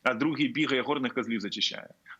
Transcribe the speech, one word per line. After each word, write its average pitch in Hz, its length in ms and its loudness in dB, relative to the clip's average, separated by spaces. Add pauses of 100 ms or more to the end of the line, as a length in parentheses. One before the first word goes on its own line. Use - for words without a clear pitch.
А 131 120 2
другий 143 340 2
бігає, 131 340 2
горних 131 320 -2
козлів 113 260 0
зачищає. - 480 -4 (320)